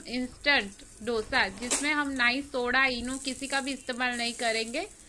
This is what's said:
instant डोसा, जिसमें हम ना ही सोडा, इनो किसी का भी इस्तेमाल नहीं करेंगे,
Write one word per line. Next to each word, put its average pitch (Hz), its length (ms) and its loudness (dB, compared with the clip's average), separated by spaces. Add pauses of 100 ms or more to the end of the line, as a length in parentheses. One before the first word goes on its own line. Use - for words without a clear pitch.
instant 247 760 0 (220)
डोसा, 226 460 2
जिसमें 247 400 0
हम 294 200 2
ना 254 160 4
ही 254 160 2
सोडा, 254 440 2
इनो 254 300 -2
किसी 262 300 -6
का 269 140 0
भी 269 120 -2
इस्तेमाल 247 440 -2
नहीं 240 180 0
करेंगे, 233 500 0 (240)